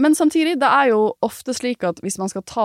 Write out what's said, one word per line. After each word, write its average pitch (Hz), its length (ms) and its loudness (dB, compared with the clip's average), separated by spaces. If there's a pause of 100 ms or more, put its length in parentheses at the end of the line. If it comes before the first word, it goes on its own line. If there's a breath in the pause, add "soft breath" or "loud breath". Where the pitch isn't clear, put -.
men 302 160 4
samtidig, 320 400 2
det 269 80 2
er 277 240 4
jo 214 140 2 (180)
ofte - 320 -6
slik 247 320 -6
at 175 160 -4
hvis 190 160 -6
man 190 140 -6
skal 196 160 -8
ta 233 160 -2